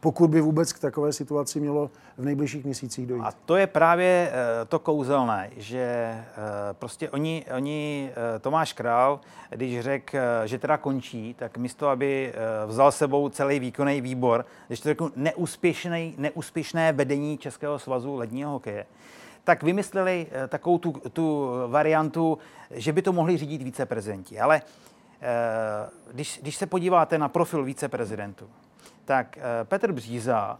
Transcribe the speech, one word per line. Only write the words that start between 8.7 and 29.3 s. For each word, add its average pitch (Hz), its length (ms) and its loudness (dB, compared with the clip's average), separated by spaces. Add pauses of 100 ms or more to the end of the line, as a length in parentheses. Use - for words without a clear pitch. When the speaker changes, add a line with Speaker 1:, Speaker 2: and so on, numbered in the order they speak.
Speaker 2:
Král, 123 480 2 (300)
když 123 300 -4
řekl, 135 360 -4
eh, 117 320 0
že 120 100 -4
teda 147 180 2
končí, 120 580 -6
tak 120 240 -10
místo, 123 300 -2
aby, 135 460 0
eh, 110 320 -4
vzal 127 260 6
sebou 143 360 2
celý 143 300 2
výkonný 139 420 0
výbor, 123 460 2 (200)
když 120 140 -8
to 147 80 -2
řeknu, 151 280 0
neúspěšnej-, 165 1000 -2
neúspěšné 160 760 0
vedení 143 460 0
Českého 147 400 -6
svazu 131 380 -4
ledního 127 340 -6
hokeje, 107 360 -6 (580)
tak 170 180 4
vymysleli, 185 680 0
eh, 131 160 -6
takovou 170 300 2
tu, 170 140 -2
tu 143 580 -2 (160)
variantu, 156 720 2 (320)
že 120 220 -2
by 180 100 2
to 190 100 2
mohli 170 240 2
řídit 143 260 -6
víceprezidenti. 110 800 -6
Ale, 143 220 6 (600)
eh, 113 680 -2 (240)
když, 131 300 -8
když 147 140 -8
se 196 100 -4
podíváte 170 520 4
na 147 100 2
profil 160 360 0
víceprezidentů, 110 840 -6 (560)
tak, 131 340 0